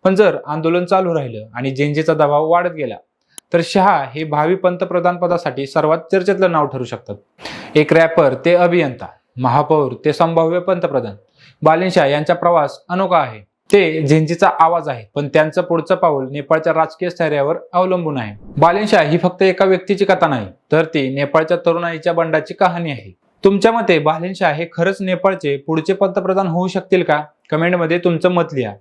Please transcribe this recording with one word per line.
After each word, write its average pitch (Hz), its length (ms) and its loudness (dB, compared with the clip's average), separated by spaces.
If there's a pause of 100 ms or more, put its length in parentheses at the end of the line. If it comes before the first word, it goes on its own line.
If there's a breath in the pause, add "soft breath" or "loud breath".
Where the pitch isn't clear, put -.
पण 190 120 2
जर 180 300 4
आंदोलन 160 400 -2
चालू 185 300 0
राहिलं 113 380 -6
आणि 127 180 -4
जेनजेचा 147 420 -2
दबाव 151 340 2
वाढत 175 260 0
गेला, 131 220 -8 (580 loud breath)
तर 170 100 4
शहा 185 400 2
हे 135 200 -10
भावी 151 320 0
पंतप्रधान 180 640 -2
पदासाठी 170 500 -4
सर्वात 156 300 0 (140)
चर्चेतलं 185 400 2
नाव 151 140 0
ठरू 131 180 -8
शकतात. 110 320 -12 (600 loud breath)
एक 151 180 4
रॅपर 160 400 4 (120)
ते 175 100 4
अभियंता, 170 500 0 (320)
महापौर 139 540 0 (140)
ते 151 80 2
संभाव्य 165 460 0
पंतप्रधान, 143 560 -4 (480 soft breath)
बालेन 165 260 2
शाह 170 160 2
यांचा 147 280 0
प्रवास 170 460 0 (100)
अनोखा 185 280 0
आहे. 117 240 -2 (320)
ते 160 340 2
झेंजीचा 156 420 2 (100)
आवाज 165 300 2
आहे, 120 160 -8 (100)
पण 147 120 -4
त्यांचं 156 340 0
पुढचं 170 340 -2
पाऊल 143 360 -2
नेपाळच्या 156 420 -2
राजकीय 160 360 -2
स्थैर्यावर 151 480 -2 (160)
अवलंबून 180 440 -2
आहे. 104 180 -8 (220)
बालेन 175 280 2
शाह 208 180 4
ही 151 140 0
फक्त 175 260 0
एका 190 220 2
व्यक्तीची 190 400 0
कथा 180 220 2
नाही, 120 200 -4 (240)
तर 156 140 2
ती 135 300 -2
नेपाळच्या 160 420 0
तरुणाईच्या 170 560 -2
बंडाची 160 400 -2
कहाणी 170 380 0
आहे. 101 260 -14 (260)
तुमच्या 202 280 4
मते 202 280 2
बालेन 165 340 -2
शाह 175 180 0
हे 160 220 -4
खरंच 190 260 -2
नेपाळचे 185 580 -2
पुढचे 160 360 -2
पंतप्रधान 190 540 -2
होऊ 175 200 -2
शकतील 185 360 0
का? 151 200 0 (260)
कमेंटमध्ये 170 480 0
तुमचं 175 320 0
मत 175 140 0 (100)
लिहा. 113 280 -4